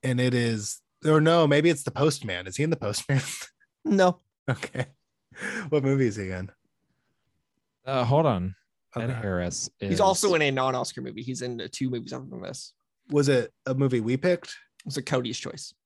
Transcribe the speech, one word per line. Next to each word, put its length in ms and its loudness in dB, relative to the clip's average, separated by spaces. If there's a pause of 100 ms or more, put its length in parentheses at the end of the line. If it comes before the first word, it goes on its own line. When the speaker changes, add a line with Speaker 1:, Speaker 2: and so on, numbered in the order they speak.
Speaker 1:
And 180 0
it 140 2
is, 460 -2 (240)
or 140 6
no, 280 6
maybe 240 6
it's 120 -2
The 80 -4
Postman. 560 0
Is 100 -12
he 60 0
in 60 0
The 80 0
Postman? 480 -2
<laughs> 60 -10 (540)
Speaker 2:
No. 340 4 (300)
Speaker 1:
Okay. 360 -4 (840)
What 140 0
movie 220 2
is 120 -2
he 120 -8
in? 220 -8 (1300)
Speaker 3:
Uh, 180 0
hold 240 4
on. 260 0 (420)
Ed 140 -4
Speaker 1:
Okay. 40 -4
Speaker 3:
Harris 560 -4 (100)
is 100 -6
Speaker 2:
He's 120 0
also 340 4
in 80 4
a 80 2
non-Oscar 500 -2
movie. 220 -10
He's 180 -8
in 300 -8
two 180 -4
movies 240 -6
other 160 -10
than 120 -14
this. 320 -12 (360)
Speaker 1:
Was 200 4
it 220 2 (140)
a 80 -2
movie 280 2
we 160 0
picked? 320 0
Speaker 2:
It 360 -20
was 120 -8
a 40 -6
Cody's 380 -2
Choice. 340 -12 (120)